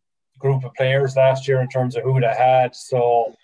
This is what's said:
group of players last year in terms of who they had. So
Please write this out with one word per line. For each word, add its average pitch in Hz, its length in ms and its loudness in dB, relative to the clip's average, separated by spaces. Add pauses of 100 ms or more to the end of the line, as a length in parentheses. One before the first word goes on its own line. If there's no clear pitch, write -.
(380)
group 135 260 -2
of 120 100 -12
players 135 420 0
last 131 320 2
year 131 120 2
in 127 80 -4
terms 123 280 -4
of 113 80 -4
who 131 160 0
they 120 80 2
had. 127 480 2
So 120 680 0